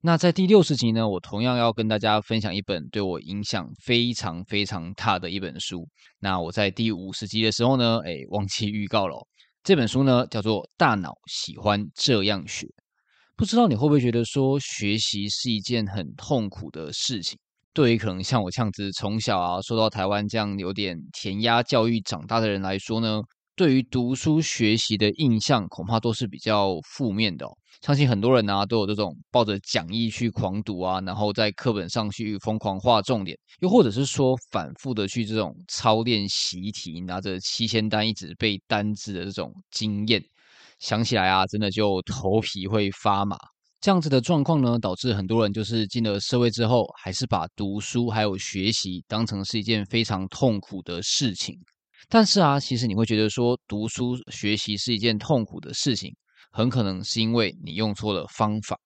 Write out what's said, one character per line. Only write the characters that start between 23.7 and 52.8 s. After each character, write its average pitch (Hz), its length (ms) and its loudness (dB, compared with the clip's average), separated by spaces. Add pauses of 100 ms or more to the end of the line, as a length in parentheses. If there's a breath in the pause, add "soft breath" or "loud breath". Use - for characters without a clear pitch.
于 131 80 4
读 123 320 -2
书 156 260 2
学 113 340 2
习 110 220 0
的 104 140 4
印 120 280 2
象 107 280 2
恐 - 180 -10
怕 113 140 2
都 117 120 0
是 113 140 -4
比 95 140 -12
较 98 400 0 (160)
负 120 160 -2
面 98 260 0
的 65 80 -10
哦。 50 60 -12 (300 soft breath)
相 143 140 2
信 143 120 4
很 107 140 2
多 127 140 4
人 110 120 4
啊， 101 160 2
都 113 140 0
有 101 80 2
这 104 80 -2
种 98 240 -2 (140)
抱 120 120 4
着 101 180 0
讲 87 300 -4
义 113 160 -2
去 117 220 -2
狂 101 320 -2
读 95 200 -6
啊， 92 200 -2
然 92 140 -6
后 104 180 0
在 107 200 0
课 120 200 -2
本 95 160 -4
上 110 220 -4
去 107 260 -6
疯 110 220 -2
狂 95 200 -4
画 110 220 4
重 107 220 -2
点， 85 120 -8 (240 soft breath)
又 185 80 0
或 220 140 8
者 123 80 6
是 123 160 0
说 131 320 2 (140)
反 80 240 -4
复 131 180 -8
的 104 140 0
去 113 180 -2
这 107 80 -6
种 107 220 -2 (120)
操 113 360 2
练 107 260 0
习 92 420 -4
题， 87 300 -10
拿 92 180 -6
着 95 200 -6
七 - 260 -4
仙 110 240 0
丹 107 180 2
一 110 60 0
直 85 220 -10
背 104 320 0
单 107 260 0
字 101 200 -8
的 90 120 -4
这 98 60 -8
种 80 200 -8 (200)
经 107 360 -4
验。 110 160 2 (540 soft breath)
想 110 260 -2
起 117 120 0
来 92 140 4
啊， 95 180 4
真 107 120 -4
的 101 120 -2
就 101 320 2
头 98 360 0
皮 98 280 -6
会 104 240 0
发 101 340 0
麻。 101 100 -4 (440)
这 - 100 2
样 185 100 6
子 151 100 -2
的 131 120 4
状 151 220 2
况 156 180 4
呢， 120 160 4
导 101 160 -2
致 123 180 -2
很 98 140 0
多 113 160 2
人 101 100 2
就 107 120 -4
是 110 240 0
进 117 160 -2
了 101 160 0
社 123 200 0
会 120 120 4
之 113 160 0
后， 117 180 4 (160)
还 95 100 -8
是 123 140 -4
把 85 300 0
读 101 240 -4
书 120 320 -2
还 110 100 0
有 101 160 2
学 98 340 -2
习 90 360 -4
当 110 180 -2
成 98 180 -6
是 113 140 -6
一 104 60 -4
件 107 240 0
非 113 160 0
常 95 240 -2
痛 110 320 0
苦 92 240 -10
的 87 180 -8
事 113 320 -2
情。 - 240 -8 (520 soft breath)
但 226 140 8
是 202 180 4
啊， 143 180 4
其 131 180 -2
实 120 80 0